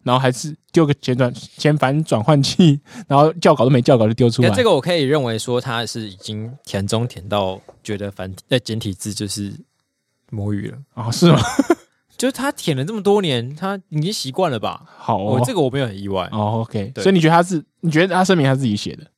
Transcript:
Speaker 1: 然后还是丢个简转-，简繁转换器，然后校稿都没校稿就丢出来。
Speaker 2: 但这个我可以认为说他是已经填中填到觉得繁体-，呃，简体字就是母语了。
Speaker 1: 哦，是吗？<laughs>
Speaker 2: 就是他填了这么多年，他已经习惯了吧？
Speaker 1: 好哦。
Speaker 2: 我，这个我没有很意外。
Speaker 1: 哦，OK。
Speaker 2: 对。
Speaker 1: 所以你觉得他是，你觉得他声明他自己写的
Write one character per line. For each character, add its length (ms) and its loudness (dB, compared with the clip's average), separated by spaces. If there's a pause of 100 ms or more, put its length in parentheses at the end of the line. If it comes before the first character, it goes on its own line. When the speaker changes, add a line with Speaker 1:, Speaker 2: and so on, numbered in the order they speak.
Speaker 1:
然 140 2
后 40 2
还 120 2
是 240 -8 (160)
丢 140 4
个 100 0
简 200 -2
转-， 160 0 (260)
简 200 2
繁 280 2
转 180 0
换 180 4
器， 380 4 (260)
然 140 2
后 120 6 (100)
校 120 4
稿 120 2
都 40 4
没 120 4
校 160 4
稿 100 4
就 60 0
丢 160 4
出 120 0
来。 60 4
Speaker 2:
但 100 2
这 60 0
个 80 4
我 80 2
可 160 -2
以 80 0
认 200 0
为 140 -4
说 220 -4
他 260 -6
是 240 -10
已 60 -18
经 340 -10 (140)
填 240 -6
中 180 -2
填 220 -12
到 320 -4 (240)
觉 140 -8
得 120 -8
繁 240 -12
体-， 140 -18
呃， 140 0
简 180 -8
体 140 -6
字 200 -10
就 140 -6
是 260 -8 (760)
母 220 -6
语 160 -6
了。 80 -14 (160)
Speaker 1:
哦， 180 -6
是 180 4
吗？ 80 8 (380)
<laughs> 420 -20
Speaker 2:
就 100 -2
是 40 0
他 220 -6
填 220 -4
了 80 -4
这 100 -8
么 100 -8
多 180 4
年， 320 -2
他 260 -8 (100)
已 100 -4
经 120 -2
习 200 -8
惯 180 0
了 80 -2
吧？ 300 -8
Speaker 1:
好 300 -4
哦。 200 0
Speaker 2:
我， 80 2
这 80 -4
个 60 0
我 100 2
没 100 -4
有 60 -2
很 100 -10
意 120 -10
外。 240 -2
Speaker 1:
哦， 300 -2
OK。 340 -6
Speaker 2:
对。 80 -8
Speaker 1:
所 80 6
以 20 4
你 60 6
觉 80 4
得 60 6
他 100 6
是， 200 -4 (180)
你 100 -2
觉 160 4
得 80 -2
他 80 4
声 140 4
明 100 2
他 80 4
自 100 -2
己 120 0
写 180 -8
的 100 -20 (120)